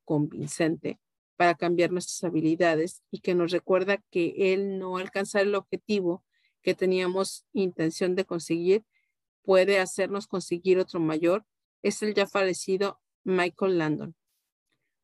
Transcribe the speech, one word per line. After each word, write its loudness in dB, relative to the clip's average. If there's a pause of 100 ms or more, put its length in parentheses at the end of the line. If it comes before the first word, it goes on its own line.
convincente -2 (360)
para 4
cambiar 0
nuestras -8
habilidades 0
y -10
que -2
nos 0
recuerda 0
que 0
el -4
no -6
alcanzar -2
el 2
objetivo -4 (380)
que 0
teníamos -2
intención 0
de 0
conseguir 0 (560)
puede 4
hacernos -4
conseguir 0
otro -2
mayor, 0 (360)
es -2
el -2
ya 2
fallecido -2 (240)
Michael 0
Landon. -2 (880)